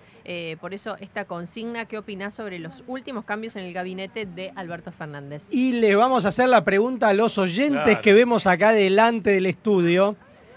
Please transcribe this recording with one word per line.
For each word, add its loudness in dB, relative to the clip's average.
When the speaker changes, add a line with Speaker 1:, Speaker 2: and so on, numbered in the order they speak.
Speaker 1:
eh, -10
por -12
eso -12
esta -12
consigna, -10
¿qué -12
opinás -12
sobre -12
los -16
últimos -12
cambios -10
en -10
el -12
gabinete -10
de -12
Alberto -12
Fernández? -14
Speaker 2:
Y 0
les 4
vamos 2
a 2
hacer 2
la 6
pregunta 0
a 4
los 0
oyentes 0
Speaker 3:
Claro. 4
Speaker 2:
que 6
vemos 4
acá 4
delante 2
del 2
estudio. 2